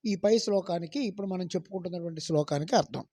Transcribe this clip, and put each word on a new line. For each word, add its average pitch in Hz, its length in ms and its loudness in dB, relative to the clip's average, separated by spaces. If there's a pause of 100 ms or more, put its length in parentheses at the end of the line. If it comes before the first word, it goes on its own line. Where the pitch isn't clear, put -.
ఈ 202 100 2
పై 208 220 4
శ్లోకానికి, 190 640 0
ఇప్పుడు 196 240 -4
మనం 185 180 -2
చెప్పుకుంటున్నటువంటి 170 760 -6
శ్లోకానికి 151 540 2
అర్థం. - 380 2